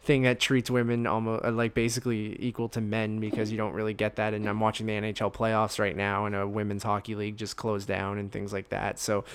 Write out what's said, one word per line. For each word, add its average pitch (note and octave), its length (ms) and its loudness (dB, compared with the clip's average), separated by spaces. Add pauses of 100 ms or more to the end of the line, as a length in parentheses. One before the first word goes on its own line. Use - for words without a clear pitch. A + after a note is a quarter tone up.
thing C#3 200 4
that B2+ 180 4
treats B2+ 300 4
women A#2+ 360 2
almost, A2+ 380 0
uh, A#2+ 60 2
like, A2+ 240 0
basically A#2 640 0
equal A#2+ 300 -2
to A#2 100 -2
men, G#2+ 400 0
because G#2+ 300 -2
you A2 80 -2
don't G#2+ 160 -2
really G#2+ 200 -2
get G#2+ 220 0
that. G#2+ 180 0
And G#2 140 -2
I'm G#2 120 0
watching A2 260 2
the G#2+ 80 0
N G#2 100 -2
H G#2+ 160 -4
L G#2 100 2
playoffs A2 480 2
right G2+ 180 0
now, G2+ 300 0
and G#2 80 -2
a G2 140 0
women's G2+ 340 -2
hockey G#2 320 -2
league G#2 220 -4
just G#2+ 200 -8
closed G2+ 320 -2
down G2 300 -2
and G2+ 140 -6
things G2+ 200 -6
like G2 180 -6
that. G2 280 -2
So, G#2 260 0 (100)